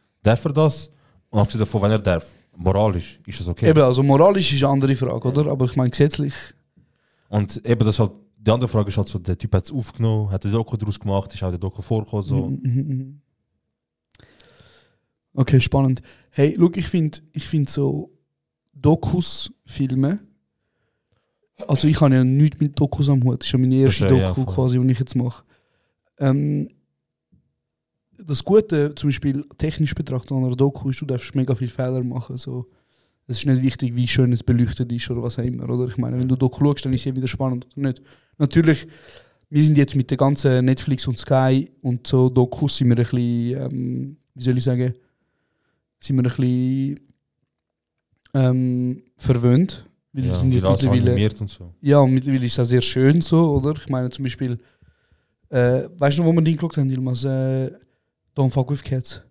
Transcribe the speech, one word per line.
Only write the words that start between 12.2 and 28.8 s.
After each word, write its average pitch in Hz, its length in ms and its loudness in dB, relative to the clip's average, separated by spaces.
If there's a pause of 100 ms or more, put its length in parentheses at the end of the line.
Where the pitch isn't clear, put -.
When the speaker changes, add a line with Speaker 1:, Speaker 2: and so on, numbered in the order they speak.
Speaker 1:
so. 135 220 -2
Speaker 2:
Mhm, 135 160 -6
mhm, 135 240 -2
mhm. 135 340 -10 (2000)
Okay, 131 280 2
spannend. 131 400 0 (300)
Hey, 143 260 2
look, 170 200 2
ich 175 100 -4
find, 160 340 -2 (120)
ich - 140 -10
find 147 220 -2
so 143 420 -4 (640)
Dokus, - 800 0 (140)
Filme, 135 540 -2 (1500)
also 147 200 2
ich 147 140 2
habe 135 140 6
ja 131 80 4
nichts 139 360 2
mit 147 200 -2
Dokus 143 300 0
am 131 140 2
Hut, 127 180 0
das - 60 -8
ist - 40 -4
ja 131 80 2
meine 131 240 2
Speaker 1:
Das 135 120 4
ist - 60 -2
Speaker 2:
erste 101 140 4
Speaker 1:
ja, - 60 4
ja, 95 80 0
Speaker 2:
Doku 131 160 -2
Speaker 1:
voll. 95 100 -8
Speaker 2:
quasi, 127 240 0
die 127 120 2
ich 123 80 0
jetzt - 160 -6
mache. 123 280 -4 (760)
Ähm, 143 500 0 (1500)
das 156 240 -4
Gute, 175 520 2